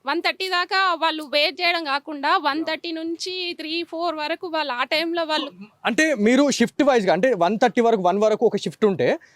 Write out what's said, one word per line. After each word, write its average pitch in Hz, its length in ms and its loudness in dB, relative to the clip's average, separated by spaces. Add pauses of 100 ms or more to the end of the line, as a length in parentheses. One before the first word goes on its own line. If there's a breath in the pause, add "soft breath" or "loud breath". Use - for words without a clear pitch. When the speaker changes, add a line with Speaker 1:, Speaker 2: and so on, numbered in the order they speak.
Speaker 1:
వన్ 311 160 -2
థర్టీ 370 260 -2
దాకా 370 460 0
వాళ్ళు 311 280 -2
వెయిట్ 294 380 0
చేయడం 339 240 0
కాకుండా 285 520 -2
వన్ 302 280 -2
థర్టీ 320 280 -6
నుంచి 339 680 -8
త్రీ 320 240 -6
ఫోర్ 330 320 -6
వరకు 311 320 -6
వాళ్ళు 311 260 -4
ఆ 240 120 -4
టైంలో 330 400 -2
వాళ్ళు 302 220 -4
Speaker 2:
So, 185 180 -16 (200)
అంటే 294 300 2
మీరు 254 360 4
షిఫ్ట్ - 320 0
వైజ్‌గా, 240 300 4
అంటే 190 220 2
వన్ 185 240 2
థర్టీ 247 220 2
వరకు, 226 220 2
వన్ 180 160 2
వరకు 214 280 2
ఒక 208 100 0
షిఫ్ట్ - 280 -4
ఉంటే 202 340 2 (180 soft breath)